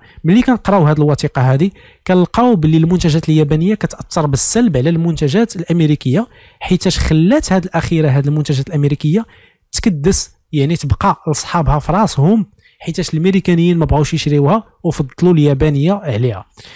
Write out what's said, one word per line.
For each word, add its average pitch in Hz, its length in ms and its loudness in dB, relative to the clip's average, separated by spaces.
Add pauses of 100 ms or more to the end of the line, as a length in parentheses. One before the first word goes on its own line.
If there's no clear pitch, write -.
(240)
ملي 196 180 4
كنقراو 262 420 2
هذه 151 120 2
الوثيقه 143 580 0
هذه 170 160 0 (360)
كنلقاو 196 500 2
باللي 156 200 2
المنتجات 165 520 0
اليابانيه 156 460 2
كتاثر - 520 -6
بالسلب 151 500 0
على 127 140 0
المنتجات 165 680 -2
الامريكيه، 160 720 0 (340)
حيتاش - 380 -2
خلات 180 540 0
هذه 185 120 0
الاخيره، 160 440 -2
هذه 139 180 0
المنتجات 147 420 -2
الامريكيه 151 580 -2 (460)
تكدس، 180 580 -2 (220)
يعني 151 240 0
تبقى 151 540 -2
لصحابها 147 480 -2
في - 140 -4
راسهم، 190 540 2 (320)
حيتاش 170 360 -6
الامريكانيين 175 640 2
ما 160 60 2
بغاوش 143 300 0
يشريوها 147 500 0 (200)
وفضلوا 170 480 0
اليابانيه 147 600 2
عليها. 123 540 -4 (300)